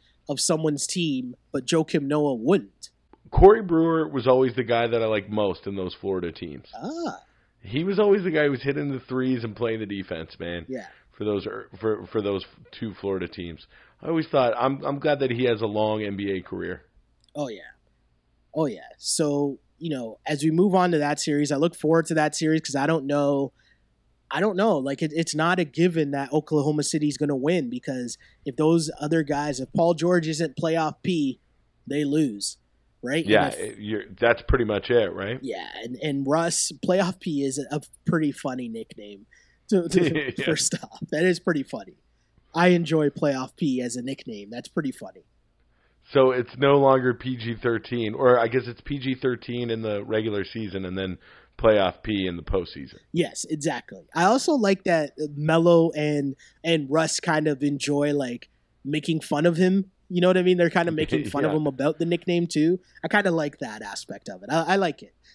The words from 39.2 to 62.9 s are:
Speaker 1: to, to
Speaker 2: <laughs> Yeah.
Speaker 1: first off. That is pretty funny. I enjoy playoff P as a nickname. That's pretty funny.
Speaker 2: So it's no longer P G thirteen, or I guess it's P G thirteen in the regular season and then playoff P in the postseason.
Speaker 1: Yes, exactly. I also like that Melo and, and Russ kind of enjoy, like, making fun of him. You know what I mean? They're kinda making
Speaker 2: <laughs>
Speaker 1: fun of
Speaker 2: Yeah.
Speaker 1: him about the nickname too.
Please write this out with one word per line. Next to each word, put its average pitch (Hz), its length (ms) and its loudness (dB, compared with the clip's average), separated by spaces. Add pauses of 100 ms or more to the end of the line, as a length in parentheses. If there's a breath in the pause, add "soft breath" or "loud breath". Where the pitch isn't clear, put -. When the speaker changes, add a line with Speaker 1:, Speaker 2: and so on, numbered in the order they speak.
Speaker 1:
to, 170 200 2
to 156 460 0
Speaker 2:
<laughs> - 40 -20
Yeah. 139 60 -4
Speaker 1:
first 156 380 -2
off. - 180 -18 (100)
That 156 140 -2
is 180 160 0
pretty 156 240 -2
funny. 98 300 -14 (600)
I 170 140 4
enjoy 160 420 2
playoff 131 460 -4
P 131 260 0
as 120 140 -6
a 123 60 -8
nickname. 113 480 -10
That's 123 180 -14
pretty 147 240 -4
funny. 95 320 -16 (880)
Speaker 2:
So 131 200 6
it's 123 260 -2
no 139 160 6
longer 131 400 6
P 131 220 -6
G 117 240 -4
thirteen, 117 540 -2
or 123 240 6
I 117 100 2
guess 120 180 0
it's 117 160 -12
P 143 160 -6
G 131 160 -4
thirteen 120 560 -4
in 113 100 -4
the 104 240 -4
regular 107 400 0
season 95 400 -8
and 92 140 -6
then 92 180 -4 (420 soft breath)
playoff 104 440 4
P 101 240 -2
in 87 100 -4
the 82 60 -10
postseason. 80 560 -6 (140)
Speaker 1:
Yes, - 360 -4
exactly. 139 540 -8 (120)
I 165 100 2
also 262 280 4
like 202 320 2
that 160 280 0 (220)
Melo 165 580 4
and, 147 440 0 (260 soft breath)
and 160 280 0
Russ 160 300 2
kind 156 280 0
of 139 140 -2
enjoy, 143 500 0
like, 123 380 -4 (340)
making 151 380 -2
fun 151 240 0
of 170 100 4
him. 185 340 2 (200)
You 175 100 -2
know 180 80 4
what 185 80 6
I 185 60 2
mean? 180 160 4
They're 170 100 4
kinda 170 240 0
making 156 320 -2
Speaker 2:
<laughs> 147 60 -8
Speaker 1:
fun 147 160 0
of 151 60 0
Speaker 2:
Yeah. 156 40 0
Speaker 1:
him 151 100 0
about 139 320 -2
the 170 60 0
nickname 175 440 0
too. 160 320 2 (220 soft breath)